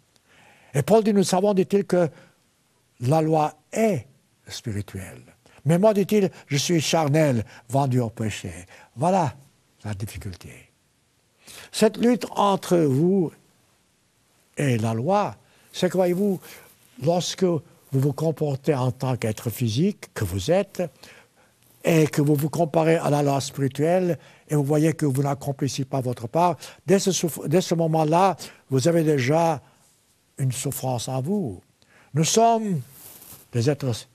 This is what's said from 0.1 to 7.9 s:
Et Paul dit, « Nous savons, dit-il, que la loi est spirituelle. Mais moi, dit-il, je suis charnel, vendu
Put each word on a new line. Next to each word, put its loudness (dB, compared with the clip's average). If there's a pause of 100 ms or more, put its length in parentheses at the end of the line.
Et 0
Paul 4
dit, « 2
Nous 4
savons, 2
dit-il, 0
que 2 (920)
la 2
loi 0 (180)
est -2 (400)
spirituelle. -10 (440)
Mais 2
moi, 4
dit-il, 2 (160)
je -4
suis 0
charnel, 2 (240)
vendu 0